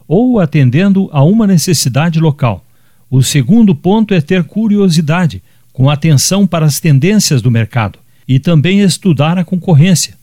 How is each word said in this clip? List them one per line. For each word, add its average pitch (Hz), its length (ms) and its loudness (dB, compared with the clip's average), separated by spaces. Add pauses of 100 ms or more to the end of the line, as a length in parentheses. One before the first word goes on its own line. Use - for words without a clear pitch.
ou 233 320 0
atendendo 170 720 0
a 143 140 0
uma 214 200 2
necessidade 160 760 0
local. 131 420 -2 (480)
O 131 100 2
segundo 160 540 2
ponto 208 380 0
é 165 80 0
ter 180 240 -2
curiosidade, 180 960 -2 (300)
com 131 160 0
atenção 160 580 0
para 160 180 -2
as 143 140 -2
tendências 156 600 0
do 120 100 -2
mercado, 113 480 -4 (260)
e 131 140 0
também 175 400 0
estudar 170 580 0
a 180 60 -4
concorrência. 170 800 0